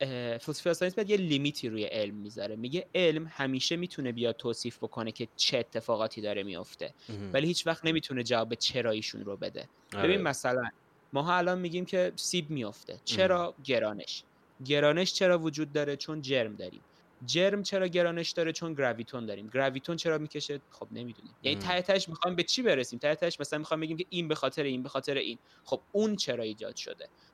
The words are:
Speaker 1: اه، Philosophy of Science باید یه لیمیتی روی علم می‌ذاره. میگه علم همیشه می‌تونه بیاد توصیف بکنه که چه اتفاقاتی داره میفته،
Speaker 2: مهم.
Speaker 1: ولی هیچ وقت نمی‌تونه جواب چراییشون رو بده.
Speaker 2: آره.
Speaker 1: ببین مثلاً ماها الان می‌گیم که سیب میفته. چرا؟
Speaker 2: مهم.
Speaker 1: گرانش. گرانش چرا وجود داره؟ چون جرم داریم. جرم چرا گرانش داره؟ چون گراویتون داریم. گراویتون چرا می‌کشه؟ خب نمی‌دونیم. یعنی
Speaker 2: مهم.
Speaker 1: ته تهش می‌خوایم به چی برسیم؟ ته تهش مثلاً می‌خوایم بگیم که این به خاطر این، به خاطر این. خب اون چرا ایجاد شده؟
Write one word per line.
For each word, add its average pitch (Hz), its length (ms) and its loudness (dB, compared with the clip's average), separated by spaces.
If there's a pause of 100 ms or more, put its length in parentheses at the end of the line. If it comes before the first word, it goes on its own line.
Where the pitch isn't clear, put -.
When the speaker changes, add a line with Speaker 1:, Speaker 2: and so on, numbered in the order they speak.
Speaker 1:
اه، 123 380 -2
Philosophy 160 360 -2
of - 40 -2
Science 180 160 0
باید 202 160 0
یه 208 60 6
لیمیتی 147 520 2
روی 110 160 -2
علم 104 300 -2
می‌ذاره. 104 420 -8
میگه 127 380 -4
علم 160 320 4
همیشه 135 500 0
می‌تونه 156 360 -4
بیاد 117 240 0
توصیف 120 420 -4
بکنه 113 340 -6
که 113 240 -8
چه - 220 2
اتفاقاتی 113 640 -2
داره 104 220 -2
میفته، 90 520 -10 (140)
Speaker 2:
مهم. 101 240 -8
Speaker 1:
ولی 139 140 2
هیچ 175 200 0
وقت 160 180 -2
نمی‌تونه 160 380 0
جواب 117 320 2
چراییشون 110 680 0
رو 101 120 -6
بده. - 320 -10 (260)
Speaker 2:
آره. 101 80 -2
Speaker 1:
ببین 185 180 4
مثلاً 131 420 0 (500)
ماها 160 240 2
الان 180 220 2
می‌گیم 180 260 -2
که 180 320 2
سیب 160 340 -2
میفته. 110 540 -6
چرا؟ 185 380 4
Speaker 2:
مهم. 170 120 -4 (100)
Speaker 1:
گرانش. 110 600 0 (400)
گرانش 147 480 4
چرا 180 260 6
وجود 156 340 -2
داره؟ 143 240 0
چون 156 260 -6
جرم 127 320 2
داریم. 90 260 -12 (460)
جرم 190 360 4
چرا 190 240 0
گرانش 170 440 2
داره؟ 165 220 0
چون 165 220 -6
گراویتون 120 520 -2
داریم. 104 280 -8
گراویتون 135 420 0
چرا 160 220 0
می‌کشه؟ 151 420 -6 (100)
خب - 200 -14
نمی‌دونیم. 117 520 -12
یعنی 143 140 2
Speaker 2:
مهم. 196 120 -4
Speaker 1:
ته 180 140 2
تهش 190 260 4
می‌خوایم 175 280 -2
به 175 60 4
چی 254 200 0
برسیم؟ 135 360 2
ته 147 160 2
تهش 170 260 0
مثلاً 147 180 -2
می‌خوایم 156 220 -2
بگیم 160 160 -2
که 175 140 -2
این 170 180 0
به 156 60 2
خاطر 143 280 0
این، 131 200 0
به 131 60 -8
خاطر 139 260 -2
این. 117 240 -2 (260)
خب - 160 0 (120)
اون 208 240 4
چرا 120 280 -2
ایجاد 107 320 -6
شده؟ - 320 -10 (260)